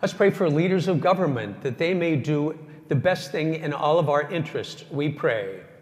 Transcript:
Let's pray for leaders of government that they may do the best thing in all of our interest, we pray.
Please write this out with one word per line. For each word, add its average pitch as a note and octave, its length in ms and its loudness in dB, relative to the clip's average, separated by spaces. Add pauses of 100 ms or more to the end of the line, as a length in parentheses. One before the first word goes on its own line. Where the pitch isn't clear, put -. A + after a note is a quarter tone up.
Let's F#3+ 120 -2
pray G3+ 160 6
for F#3+ 200 2
leaders E3+ 380 2
of F3+ 140 2
government D3 600 0
that B2+ 160 -4
they E3 160 0
may E3+ 240 2
do D3 420 0 (280)
the D3+ 80 0
best F3+ 360 0
thing D#3+ 240 -2
in D3 180 -6
all D3+ 260 2
of D3+ 100 2
our D3 200 2
interest, - 600 -6
we D3 180 -2
pray. G#2+ 520 -2 (200)